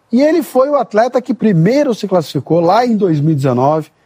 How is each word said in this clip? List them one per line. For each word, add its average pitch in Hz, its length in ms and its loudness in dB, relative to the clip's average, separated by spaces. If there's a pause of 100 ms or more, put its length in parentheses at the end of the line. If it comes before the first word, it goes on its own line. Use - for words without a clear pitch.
(120)
e 240 100 2
ele 311 220 2
foi 262 260 0
o 294 60 0
atleta 240 440 0
que 240 140 -4
primeiro 220 580 0
se 202 140 -8
classificou 165 540 -2
lá 196 260 2
em 226 100 0
dois 175 240 0
mil 156 120 0
e - 20 -2
dezenove 139 560 0 (160)